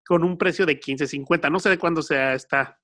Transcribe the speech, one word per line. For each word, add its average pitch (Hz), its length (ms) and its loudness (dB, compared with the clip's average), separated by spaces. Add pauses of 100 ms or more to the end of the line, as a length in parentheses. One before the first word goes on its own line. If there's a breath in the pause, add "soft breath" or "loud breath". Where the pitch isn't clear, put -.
con 170 200 2
un 180 140 0
precio - 280 0
de 147 140 0
quince 139 260 -4
cincuenta. 147 440 -2
No 180 100 0
sé 208 80 2
de 185 100 4
cuándo 170 240 0
sea 135 320 0
esta, 135 500 -4